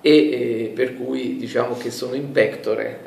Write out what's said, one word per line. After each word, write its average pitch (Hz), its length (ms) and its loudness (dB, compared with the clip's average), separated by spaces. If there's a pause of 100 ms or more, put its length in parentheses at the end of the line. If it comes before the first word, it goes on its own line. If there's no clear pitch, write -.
e, 151 120 6
eh, 120 600 4
per 127 220 -2
cui 127 400 -4
diciamo 117 400 -2
che 117 160 -6
sono 127 220 -6
in 143 180 -6
pectore, 110 760 0